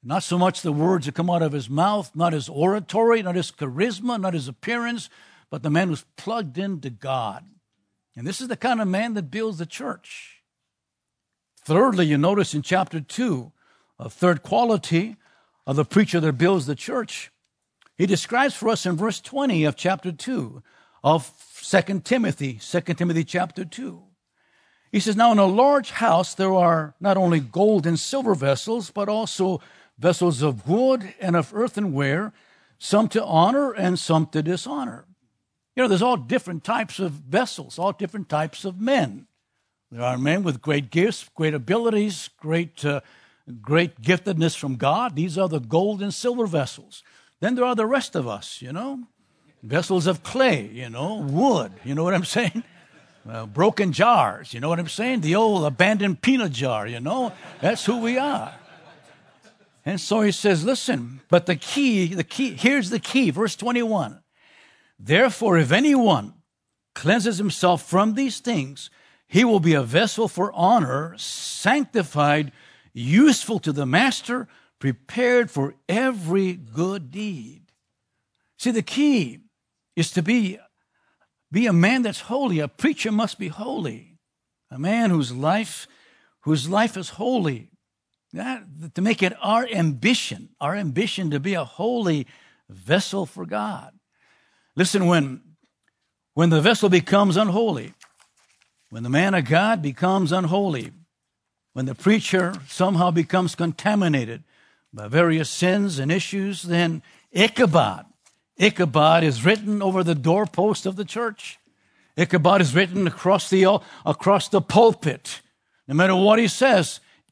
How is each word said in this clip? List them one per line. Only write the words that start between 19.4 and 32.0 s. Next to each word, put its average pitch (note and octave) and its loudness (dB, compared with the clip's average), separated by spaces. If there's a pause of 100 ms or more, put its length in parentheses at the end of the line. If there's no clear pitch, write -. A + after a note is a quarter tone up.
of D3 0
chapter F#3 -2
two C#3 -8 (400)
of D3+ 2 (260)
Second G3 0
Timothy, D#3 -2
Second E3+ -4
Timothy E3 0
chapter F3+ -4
two. F3+ -14 (880)
He G#3+ 4
says, G#3 0
"Now A#3 4
in G#3 4
a G3 6
large B3 2
house F#3 0
there F#3+ 0
are E3 2
not F#3+ 2
only F3 2
gold F3 2
and E3 0
silver B3+ -2
vessels, D3 -2
but G3+ -4
also F#3+ -2 (360)
vessels E3 2
of B2+ -2
wood A#3 2
and F3 -2
of E3 0
earthenware, G3 -2 (460)